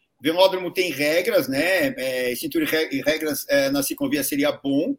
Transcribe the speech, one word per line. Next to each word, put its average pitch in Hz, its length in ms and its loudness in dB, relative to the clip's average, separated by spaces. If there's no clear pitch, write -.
velódromo 185 500 2
tem 180 220 -2
regras, 156 560 2
né? 147 500 0
É, 127 380 -2
cintura 156 300 -2
e - 20 -2
re-, 160 240 0
e 135 100 -2
regras, 151 460 -2
é, 139 220 2
na 143 120 0
ciclovia 139 400 -2
seria 143 300 0
bom, 139 480 -2